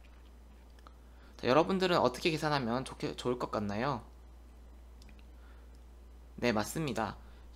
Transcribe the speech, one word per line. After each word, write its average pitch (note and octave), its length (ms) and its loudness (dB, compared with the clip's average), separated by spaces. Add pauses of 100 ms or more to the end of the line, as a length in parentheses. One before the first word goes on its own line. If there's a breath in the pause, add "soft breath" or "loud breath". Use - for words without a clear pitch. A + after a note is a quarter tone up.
(1400 loud breath)
자, - 120 0
여러분들은 F3 500 6
어떻게 B2+ 320 4
계산하면 C#3 540 0
좋게, - 320 -6
좋을 B2 200 0
것 - 140 -4
같나요? G#2+ 520 -2 (2250 loud breath)
네, A#2+ 160 4
맞습니다. G#2+ 640 0 (380 loud breath)